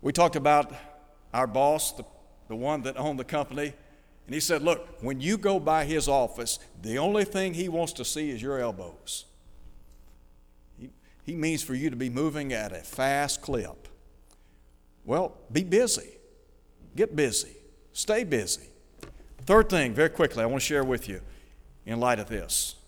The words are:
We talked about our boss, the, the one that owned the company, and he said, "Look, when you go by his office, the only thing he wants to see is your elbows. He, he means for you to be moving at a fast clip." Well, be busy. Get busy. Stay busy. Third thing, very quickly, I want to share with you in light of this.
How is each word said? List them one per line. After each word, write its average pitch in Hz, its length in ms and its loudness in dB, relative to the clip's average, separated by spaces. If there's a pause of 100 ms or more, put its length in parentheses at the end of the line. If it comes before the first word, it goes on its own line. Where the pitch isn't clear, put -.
We 139 120 0
talked 165 240 6
about 147 360 4 (640)
our 127 120 2
boss, 143 460 2
the, 113 140 -14 (420)
the 110 80 -8
one 139 280 -2
that 135 120 -6
owned 143 220 -2
the 127 60 -6
company, 143 500 -4 (520)
and 127 80 -10
he 156 60 -2
said, 151 200 2
"Look, - 420 0
when 131 200 -4
you 196 160 0
go 196 200 2
by 156 280 2
his 151 200 0
office, 123 520 0 (240)
the 110 160 -2
only 202 260 2
thing 190 300 -2
he 175 120 -2
wants 165 280 -2
to 123 100 -8
see 151 240 -4
is 117 140 -6
your 135 160 -4
elbows. 92 680 -8 (1500)
He, 127 120 -18 (340)
he 160 100 -8
means 160 280 0
for - 100 -6
you 139 160 0
to 123 80 -4
be 127 140 -2
moving 143 420 -2
at 107 180 -4
a 90 100 -10
fast 139 600 0
clip." - 480 -6 (1200)
Well, 160 320 -2 (120)
be 151 140 0
busy. 208 540 0 (760)
Get 208 220 0
busy. 131 400 0 (380)
Stay 214 280 0
busy. 127 460 -2 (800)
Third 214 240 8
thing, 143 240 2
very 156 160 6
quickly, 143 320 2
I 113 40 2
want 131 140 0
to - 60 -2
share 143 180 2
with 127 240 -2
you 95 140 -8 (640)
in 113 120 -4
light 120 200 2
of 104 100 -8
this. - 460 -4 (140)